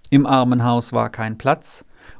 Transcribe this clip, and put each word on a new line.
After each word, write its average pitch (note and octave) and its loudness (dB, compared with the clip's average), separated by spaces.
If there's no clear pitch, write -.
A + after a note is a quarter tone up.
Im C#3 4
Armenhaus B2 0
war A#2 -2
kein A2 -8
Platz, - -4